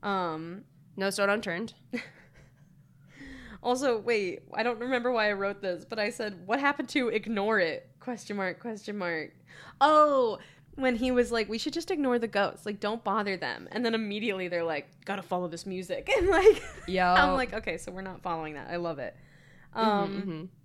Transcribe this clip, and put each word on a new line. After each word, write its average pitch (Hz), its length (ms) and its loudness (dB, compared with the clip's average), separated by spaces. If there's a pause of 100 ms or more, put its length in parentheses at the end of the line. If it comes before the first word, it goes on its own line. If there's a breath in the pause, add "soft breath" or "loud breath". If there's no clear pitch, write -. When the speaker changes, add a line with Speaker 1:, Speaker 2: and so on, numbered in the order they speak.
Speaker 1:
Um, 180 600 -4 (320)
Speaker 2:
No 196 160 -2
stone 196 200 2
unturned. 202 420 -4 (200)
<laughs> 240 100 -6 (1600 loud breath)
Speaker 1:
Also, 247 360 2
wait, 208 420 0 (120)
I 220 100 0
don't 233 160 0
remember 247 320 0
why 214 180 4
I 208 40 2
wrote 196 280 -2
this, 196 220 -4
but - 140 -8
I 208 140 0
said, 202 340 -6
"What 226 140 0
happened 285 300 0
to 254 200 2
ignore 214 500 0
it? 160 300 0 (100)
Question 220 380 -8
mark, 190 220 -4
question 214 380 -8
mark." 170 340 -4 (500 loud breath)
Oh, 285 560 6 (380 loud breath)
when 254 200 2
he 254 160 0
was 240 200 4
like, 226 180 0
"We 226 80 -2
should 262 160 -4
just 330 160 -6
ignore 269 300 2
the 226 80 -2
ghosts. - 400 0
Like, 208 120 -6
don't 214 240 -4
bother 202 320 0
them." 151 360 -6
And 233 120 -4
then 226 120 2
immediately 208 520 -2
they're 170 160 -2
like, 151 240 -2 (180)
"Gotta 196 180 -6
follow 180 240 -4
this 170 180 -10
music." 185 480 -6
<laughs> 539 40 4
And, 359 120 4
like, 392 320 8 (260)
Speaker 2:
Yo. 180 160 2
Speaker 1:
I'm 185 300 6
like, 190 200 -2
"Okay, 196 240 -6
so - 140 -12
we're 185 100 -10
not 190 200 -12
following 160 320 -4
that." 139 160 -12
I 175 60 -4
love 170 240 -4
it. 120 160 -8 (580 loud breath)
Um, 202 480 2
Speaker 2:
Mm-hmm, 190 100 -6
mm-hmm. 160 140 -8 (200)